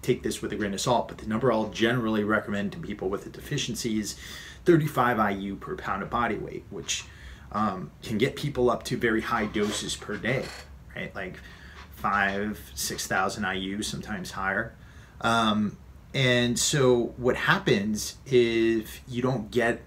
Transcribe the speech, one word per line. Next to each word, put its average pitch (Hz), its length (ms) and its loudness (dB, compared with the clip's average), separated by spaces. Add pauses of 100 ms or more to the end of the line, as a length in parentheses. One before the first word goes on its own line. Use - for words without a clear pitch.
take 120 220 0
this 107 180 -4
with 107 120 -4
a - 20 -4
grain 98 180 -2
of 92 80 -4
salt, 123 280 2
but - 80 -12
the - 100 -10
number 113 240 2
I'll 110 180 0
generally 110 540 2
recommend 101 480 0
to - 80 -10
people 95 300 -4
with 98 160 -4
a - 40 -12
deficiency 117 720 -4
is 101 160 -4 (500)
thirty-five 143 540 6
I 104 120 4
U 98 240 -4
per - 200 -8
pound 101 260 -4
of - 80 -8
body 117 280 0
weight, - 320 -8
which, - 340 -6 (480)
um, 95 400 -2 (100)
can 110 160 -4
get - 180 2
people 123 360 0
up 113 120 -2
to 127 140 -4
very 110 240 2
high 113 240 -2
doses 104 500 -2
per - 200 -10
day, 107 300 -2 (500)
right? - 180 -8
Like 95 260 -10 (520)
five, 101 840 0
six - 320 -6
thousand 98 400 0
I 92 80 -2
U, 98 300 -4
sometimes 92 480 -6
higher. 98 420 -2 (480)
Um, 110 560 2 (380)
and 120 420 4
so 123 600 4
what 123 180 2
happens 107 800 2 (100)
if 113 840 4
you 120 140 -4
don't 127 300 0
get 117 360 2